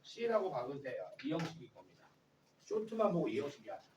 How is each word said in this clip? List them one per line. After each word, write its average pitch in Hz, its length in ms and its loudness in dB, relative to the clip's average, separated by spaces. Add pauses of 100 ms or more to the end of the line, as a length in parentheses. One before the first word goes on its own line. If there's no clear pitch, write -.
C라고 220 500 2
박으세요. 131 600 -4 (120)
이형식인 160 500 -2
겁니다. - 360 -20 (560)
숄트만 220 480 2
보고 165 160 4
이형식이야. - 520 -4 (160)